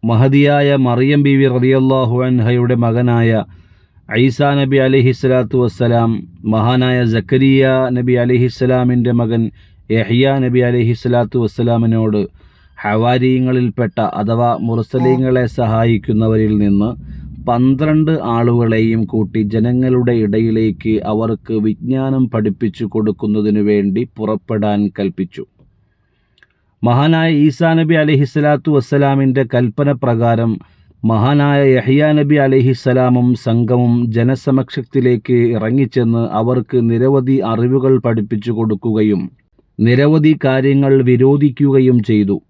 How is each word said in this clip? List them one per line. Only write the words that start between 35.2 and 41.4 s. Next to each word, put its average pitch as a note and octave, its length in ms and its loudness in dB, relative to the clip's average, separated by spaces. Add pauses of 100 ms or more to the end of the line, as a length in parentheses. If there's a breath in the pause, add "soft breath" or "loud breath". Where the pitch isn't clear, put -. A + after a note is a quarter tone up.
ഇറങ്ങിച്ചെന്ന് A#2 640 0 (100)
അവർക്ക് A#2+ 460 -2 (120)
നിരവധി C3 460 0 (160)
അറിവുകൾ B2 460 0
പഠിപ്പിച്ചു A2+ 540 -4
കൊടുക്കുകയും G#2+ 680 -2 (560)
നിരവധി D3 540 2 (120)
കാര്യങ്ങൾ C3+ 480 2 (100)
വിരോധിക്കുകയും C3 1000 2